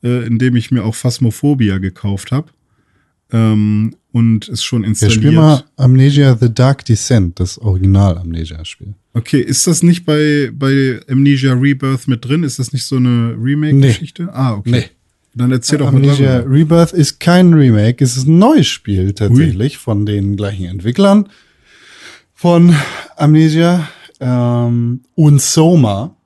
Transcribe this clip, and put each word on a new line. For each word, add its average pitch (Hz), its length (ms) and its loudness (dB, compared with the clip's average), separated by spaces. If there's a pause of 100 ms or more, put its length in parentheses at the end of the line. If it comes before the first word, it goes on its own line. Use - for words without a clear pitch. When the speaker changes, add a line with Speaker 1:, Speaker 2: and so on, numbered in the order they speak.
Speaker 1:
äh, 120 240 -4
in 117 120 -2
dem 123 180 0
ich 117 140 -4
mir 120 140 -2
auch 110 100 -4
Phasmophobia 120 840 -2
gekauft 98 520 -8
hab. 147 220 -6 (800)
Ähm, 107 640 0 (180)
und 113 360 0
es - 140 -8
schon 117 200 -4
Speaker 2:
Ja, 98 60 -4
Speaker 1:
installiert. 107 300 0
Speaker 2:
spiel 135 140 2
mal 156 320 4 (120)
Amnesia 135 640 4
The 120 140 0
Dark 127 320 0
Descent, 101 560 -2
das 90 180 -6
Original 98 600 2
Amnesia-Spiel. 82 760 -12 (200)
Speaker 1:
Okay, 120 260 -2
ist - 260 -2
das 170 160 0
nicht 170 220 2
bei, 151 480 0
bei 135 560 -2
Amnesia 135 460 2
Rebirth 135 520 -2
mit 123 180 -4
drin? 147 180 -2
Ist 139 160 -6
das 123 140 -6
nicht 127 120 -6
so 139 120 -6
eine 120 420 0
Remake-Geschichte? 139 840 0
Speaker 2:
Nee. 180 80 -10
Speaker 1:
Ah, 131 220 -4
okay. 104 160 -6
Speaker 2:
Nee. 120 140 0 (480)
Speaker 1:
Dann 123 200 -2
erzähl 127 260 -2
doch 139 140 0
mal 135 60 4
Speaker 2:
Amnesia 135 420 2
Speaker 1:
darüber. 131 100 -6
Speaker 2:
Rebirth 160 420 2
ist - 280 -2
kein 175 340 4
Remake, 123 500 2
es 123 120 -2
ist 131 100 -4
ein 160 120 4
neues 226 280 4
Spiel 98 480 -4
tatsächlich 120 600 0
Speaker 1:
Ui. - 40 -20
Speaker 2:
von 104 260 -4
den 101 320 -4
gleichen 98 300 -8
Entwicklern 123 640 0 (1040)
von 170 400 4 (420)
Amnesia, 156 720 2 (320)
ähm, 120 800 -2 (140)
und 147 260 4
Soma. 156 720 0 (100)